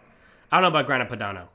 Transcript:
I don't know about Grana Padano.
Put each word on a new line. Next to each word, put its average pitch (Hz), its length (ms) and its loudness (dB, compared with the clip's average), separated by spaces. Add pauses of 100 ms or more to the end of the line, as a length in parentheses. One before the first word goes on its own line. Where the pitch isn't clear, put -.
(500)
I 160 60 4
don't 185 60 4
know 185 60 4 (100)
about 135 80 0
Grana 127 200 -2
Padano. 101 480 -10